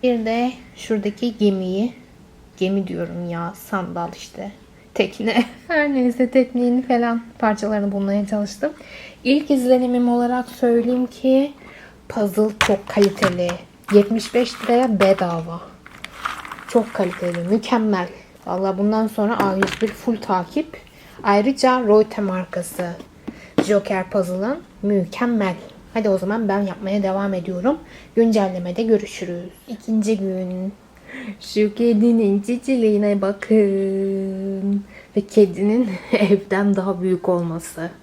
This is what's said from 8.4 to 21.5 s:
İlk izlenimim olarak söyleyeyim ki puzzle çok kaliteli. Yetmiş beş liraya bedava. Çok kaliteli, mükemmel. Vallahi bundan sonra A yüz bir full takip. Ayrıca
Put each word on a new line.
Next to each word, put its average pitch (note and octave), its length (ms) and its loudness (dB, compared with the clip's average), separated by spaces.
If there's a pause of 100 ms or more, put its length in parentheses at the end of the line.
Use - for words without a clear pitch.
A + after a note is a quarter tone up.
İlk D4 280 2
izlenimim B3 580 4
olarak A#3+ 400 0
söyleyeyim A#3+ 580 2
ki C4+ 460 2 (560)
puzzle G#3+ 400 0 (100)
çok - 280 0
kaliteli. F#3 600 0 (440)
Yetmiş G#3 400 4
beş A#3+ 300 -2
liraya A#3+ 360 2
bedava. F3 640 2 (1040)
Çok A3 260 0
kaliteli, F3+ 440 -4 (120)
mükemmel. G#3+ 580 0 (380)
Vallahi F#3 320 -2
bundan G#3+ 300 2
sonra G#3+ 320 -2
A G3 160 0
yüz F#3+ 260 -2
bir A3 60 -2
full A3+ 300 -4
takip. G3 600 -4 (460)
Ayrıca B3+ 640 2